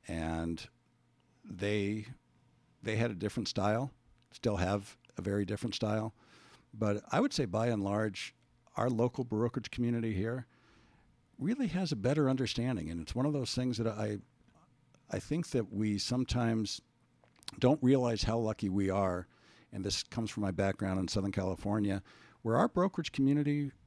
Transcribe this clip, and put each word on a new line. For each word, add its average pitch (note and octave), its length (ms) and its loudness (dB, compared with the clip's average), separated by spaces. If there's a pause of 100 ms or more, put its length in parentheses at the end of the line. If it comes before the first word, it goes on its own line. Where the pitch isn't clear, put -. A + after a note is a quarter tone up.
And E2 560 -4 (800)
they, G#2 640 -2 (760)
they A2 120 -2
had A2+ 160 2
a G2 40 -6
different G2+ 320 -4
style, G#2+ 440 0 (400)
still G#2 260 -2
have G2 380 0 (220)
a F#2 40 -8
very G2+ 240 0
different G2+ 300 -4
style. A2 380 0 (600)
But G#2 380 0
I C#3+ 80 4
would C#4 140 2
say, C#3 120 0
by G#2+ 220 0
and G#2+ 160 0
large, G2+ 520 -2 (420)
our A#2 120 2
local A#2+ 340 0
brokerage A2+ 480 -2
community A#2 420 0
here A2+ 320 -2 (920)
really A#3 280 0
has F3 240 0
a C3+ 40 0
better C3 340 2
understanding. A#2+ 600 0
And E2+ 120 -4
it's - 140 -8
one B2+ 100 2
of D3+ 80 0
those C3 200 -2
things B2+ 240 0
that A#2 100 0
I, G#2+ 320 -2 (920)
I - 80 -2
think D#3+ 300 -2
that A2 240 0
we G#2 240 2
sometimes A#2 840 0 (760)
don't C3+ 240 6
realize B2+ 420 4
how A2 140 2
lucky A2 320 0
we G2 200 2
are. F#2 380 2 (460)
And F#2+ 100 -6
this F#2 200 -2
comes A2+ 260 -4
from G#2 140 -4
my F#2+ 80 0
background F#2+ 480 0
in F2+ 80 0
Southern G2 240 -2
California, G2 720 0 (380)
where A2+ 160 2
our A#3 100 4
brokerage F3+ 440 -2
community C#3+ 600 2 (160)